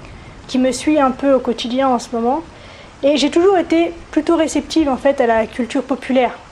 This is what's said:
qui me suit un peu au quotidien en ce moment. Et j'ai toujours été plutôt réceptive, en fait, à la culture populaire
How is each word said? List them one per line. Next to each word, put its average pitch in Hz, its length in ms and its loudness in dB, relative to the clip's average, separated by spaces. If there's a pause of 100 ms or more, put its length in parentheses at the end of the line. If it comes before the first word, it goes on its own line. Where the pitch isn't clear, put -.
(480)
qui 254 100 -2
me 254 140 2
suit 302 260 0
un 269 120 4
peu 269 240 2
au 254 40 4
quotidien 247 480 -2
en 254 120 2
ce - 140 -10
moment. 240 280 -2 (600)
Et 277 160 2
j'ai 285 120 2
toujours 359 280 4
été 330 340 0 (180)
plutôt 320 260 0
réceptive, 311 520 0
en 254 80 0
fait, 277 240 0
à 247 60 4
la 226 200 2
culture 254 360 -4
populaire 254 560 -2 (140)